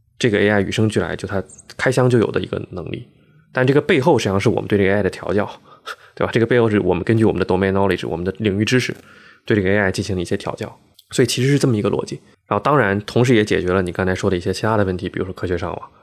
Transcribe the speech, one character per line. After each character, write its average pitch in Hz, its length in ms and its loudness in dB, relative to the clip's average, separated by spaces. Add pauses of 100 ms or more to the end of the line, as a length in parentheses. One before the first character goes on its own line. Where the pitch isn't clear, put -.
(200)
这 127 100 2
个 101 100 2
A 101 100 4
I 104 120 2
与 87 80 -2
生 110 180 0
俱 107 120 -2
来， 82 160 -4
就 95 120 -8
它 95 160 -4 (320)
开 - 160 -2
箱 127 160 2
就 123 120 4
有 101 120 2
的 - 80 -2
一 95 60 -6
个 95 240 -6
能 90 220 -10
力。 - 160 -10 (440)
但 127 140 2
这 139 80 4
个 143 80 4
背 160 180 2
后 127 200 4
实 - 60 -2
际 110 40 0
上 98 100 2
是 98 80 2
我 101 140 2
们 107 60 -6
对 104 100 2
这 101 60 4
个 95 80 4
A - 80 4
I 101 40 0
的 92 60 2
调 - 240 -6
教， 101 160 0 (640)
对 - 120 -4
吧？ 98 60 -2
这 - 80 2
个 113 60 2
背 120 160 2
后 113 80 4
是 104 100 2
我 90 140 2
们 87 100 -4
根 113 140 2
据 110 80 4
我 95 80 4
们 90 60 -2
的 90 60 0
domain 95 260 2
knowledge， 98 360 0
我 82 80 -6
们 85 80 -6
的 92 140 -4
领 101 220 0
域 107 40 2
知 127 160 2
识， - 160 -6 (500)
对 113 120 0
这 101 60 0
个 92 60 0
A 101 80 2
I 98 140 0
进 98 140 -4
行 95 100 -4
了 90 60 -4
一 87 40 -6
些 101 120 -4
调 - 180 -8
教。 - 240 -12 (320)
所 - 120 2
以 - 20 2
其 123 180 -2
实 131 60 2
是 143 80 4
这 139 100 0
么 120 80 2
一 104 60 0
个 98 80 0
逻 - 160 -2
辑。 - 160 -12 (260)
然 104 100 0
后 104 60 -4
当 147 140 2
然 101 240 2
同 117 240 0
时 127 80 4
也 107 100 4
解 90 160 0
决 87 140 -2
了 95 80 2
你 87 100 -4
刚 92 140 -2
才 92 80 0
说 98 160 -2
的 92 80 0
一 - 20 -2
些 95 140 -4
其 - 80 -12
他 110 160 0
的 104 80 2
问 92 100 -2
题， 90 140 -6
比 - 100 -8
如 90 60 -4
说 92 80 -12
科 - 140 -8
学 87 100 -2
上 85 140 -6
网。 - 180 -12 (140)